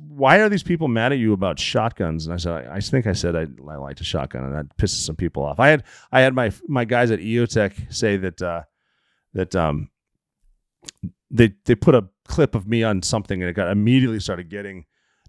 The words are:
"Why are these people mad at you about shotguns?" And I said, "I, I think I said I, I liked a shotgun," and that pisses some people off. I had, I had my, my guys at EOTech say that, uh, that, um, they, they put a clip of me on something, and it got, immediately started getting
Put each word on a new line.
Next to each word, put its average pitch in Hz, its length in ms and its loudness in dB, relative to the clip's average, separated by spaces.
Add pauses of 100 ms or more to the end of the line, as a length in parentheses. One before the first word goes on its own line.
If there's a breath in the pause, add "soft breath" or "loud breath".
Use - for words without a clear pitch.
"Why 143 300 4
are 214 100 4
these 202 140 0
people 160 260 -2
mad 117 240 2
at 139 60 0
you 110 140 2
about 92 260 0
shotguns?" 82 680 -2
And 82 80 -6
I - 20 -6
said, 82 300 -6
"I, 71 100 -12
I 101 40 -6
think 117 260 0
I 101 60 2
said 87 220 -2
I, 80 120 -2 (220)
I 76 80 -14
liked 69 240 -12
a 90 40 -10
shotgun," 67 400 -6
and 67 100 -6
that 73 220 -8
pisses - 280 -2
some 80 120 -8
people 80 260 -4
off. 71 160 -4
I 131 100 4
had, 151 160 4 (280 loud breath)
I 131 80 6
had 131 140 4
my, 120 180 0 (160)
my 127 160 0
guys 120 260 2
at 107 80 0
EOTech 110 760 -2
say 101 260 0
that, 92 220 -6
uh, 85 220 -4 (720)
that, 92 220 -2
um, 78 340 -2 (1400)
they, 113 240 4 (100)
they 123 100 4
put 143 200 4
a 110 100 4 (220)
clip - 280 0
of 98 140 -4
me 113 140 0
on 104 200 0
something, 98 400 -4
and 90 80 -4
it 87 40 -6
got, 90 160 -2
immediately 113 500 2
started 90 280 -8
getting 98 380 -14 (420)